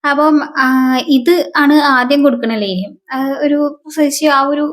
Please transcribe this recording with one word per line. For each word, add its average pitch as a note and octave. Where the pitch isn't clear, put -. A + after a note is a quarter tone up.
അപ്പം, D4
ആ, C4
ഇത് C4+
ആണ് D4
ആദ്യം C4
കൊടുക്കണ A#3
ലേഹ്യം. G3
ആ, C4+
ഒരു D4
പ്രസവിച്ച് D4+
ആ C#4
ഒരു D4